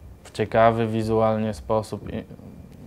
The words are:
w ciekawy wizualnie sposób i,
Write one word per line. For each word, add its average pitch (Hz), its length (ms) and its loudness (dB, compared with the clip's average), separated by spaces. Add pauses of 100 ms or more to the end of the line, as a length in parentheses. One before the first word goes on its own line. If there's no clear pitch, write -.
(220)
w - 80 -20
ciekawy 113 560 4
wizualnie 110 680 0
sposób - 580 -4
i, 107 120 -8 (640)